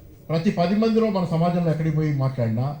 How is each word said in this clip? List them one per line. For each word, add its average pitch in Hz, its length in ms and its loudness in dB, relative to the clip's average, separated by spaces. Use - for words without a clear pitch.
ప్రతి 165 220 0
పది 180 240 0
మందిలో 220 340 2
మన 190 160 0
సమాజంలో 170 460 0
ఎక్కడికి 156 240 -2
పోయి 151 220 0
మాట్లాడినా, 131 640 -2